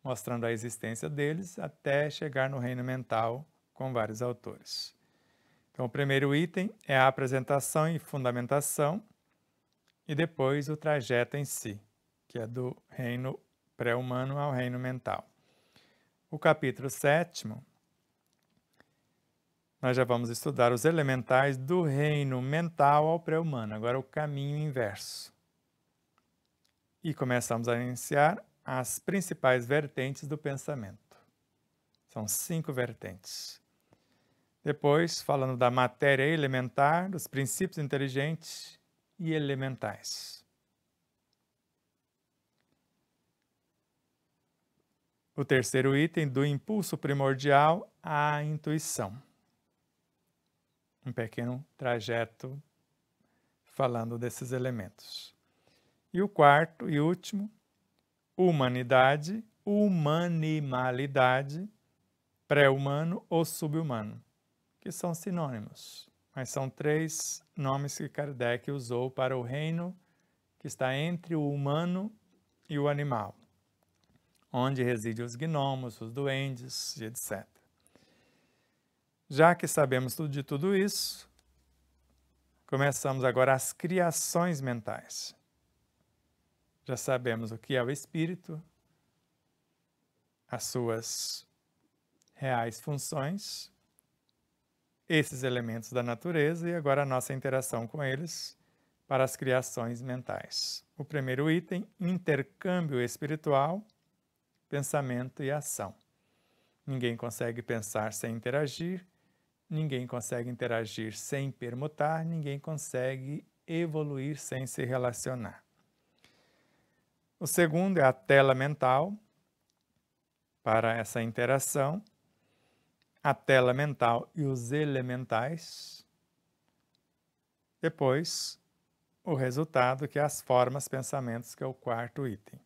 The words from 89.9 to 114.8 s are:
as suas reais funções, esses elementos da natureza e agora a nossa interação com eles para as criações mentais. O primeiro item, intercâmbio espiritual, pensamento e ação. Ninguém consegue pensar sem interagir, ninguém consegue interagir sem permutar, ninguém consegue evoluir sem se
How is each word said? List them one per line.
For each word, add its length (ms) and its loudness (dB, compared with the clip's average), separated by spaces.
as 140 -6
suas 840 -4
reais 440 -2
funções, 880 -6
esses 340 2
elementos 500 -4
da 100 0
natureza 640 0
e 60 -4
agora 280 2
a 20 0
nossa 280 -2
interação 540 -2
com 160 -6
eles 540 -6
para 160 2
as 140 -2
criações 640 -2
mentais. 840 -8
O 80 -8
primeiro 440 0
item, 380 0
intercâmbio 1000 -2
espiritual, 840 0
pensamento 720 -4
e 80 -2
ação. 460 -6
Ninguém 300 -2
consegue 460 -6
pensar 500 -4
sem 240 -6
interagir, 720 -4
ninguém 360 -2
consegue 440 -6
interagir 680 -4
sem 360 -6
permutar, 720 -4
ninguém 340 -6
consegue 880 -6
evoluir 720 -4
sem 300 -6
se 160 -6